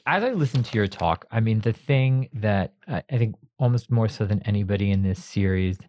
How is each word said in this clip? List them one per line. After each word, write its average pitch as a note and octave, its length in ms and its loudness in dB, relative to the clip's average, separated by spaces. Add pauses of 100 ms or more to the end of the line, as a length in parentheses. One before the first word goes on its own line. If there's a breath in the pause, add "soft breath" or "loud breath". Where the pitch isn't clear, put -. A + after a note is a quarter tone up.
as F3+ 180 2
I B3+ 60 0
listened C#3+ 360 0
to - 120 -4
your G2+ 100 4
talk, E2 420 -2
I A2+ 120 0
mean, A2 180 2
the A2 140 0
thing C3 600 0
that G#2 400 0 (140)
I, C3+ 240 -6
I C3 60 -2
think A2 180 0 (240)
almost A#2+ 320 0
more A2+ 160 2
so - 180 -4
than G2+ 180 0
anybody G2+ 480 0
in G2 100 2
this F#2+ 200 -2
series, F#2 560 0 (120)